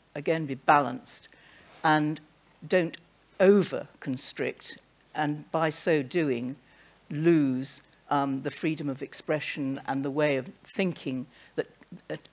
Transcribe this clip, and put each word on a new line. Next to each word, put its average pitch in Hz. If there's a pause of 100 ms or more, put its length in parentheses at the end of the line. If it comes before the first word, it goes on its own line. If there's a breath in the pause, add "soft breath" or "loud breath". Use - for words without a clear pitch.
(160)
again, 160
be 135
balanced 131 (540 soft breath)
and 151 (480)
don't 175 (420)
over-constrict, 143 (360)
and 147
by 160
so 156
doing, 131 (540 soft breath)
lose, 147 (260)
um, 139
the 139
freedom 156
of 135
expression 143
and 135
the 139
way 147
of 131 (140)
thinking, 147 (280 soft breath)
that, 151 (420)
uh, 156 (160)